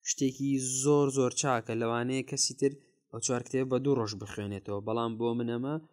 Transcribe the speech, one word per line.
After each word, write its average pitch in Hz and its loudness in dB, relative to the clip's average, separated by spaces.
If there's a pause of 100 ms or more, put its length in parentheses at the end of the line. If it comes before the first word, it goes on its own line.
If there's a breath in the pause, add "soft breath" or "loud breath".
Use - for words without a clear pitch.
شتێکی 135 -2 (240)
زۆر 143 4
زۆر 131 2
چاکە، 120 0
لەوانەیە 117 0
کەسی - -2
تر 139 2 (400 soft breath)
ئەو 117 -8
چوار 123 0
کتێب 131 0
بە 127 2
دوو 139 4
ڕۆژ 107 0
بخوێنێتەوە، 101 -6
بەڵام 113 -2
بۆ 117 0
من 120 -2
ئەمە 127 -2 (180)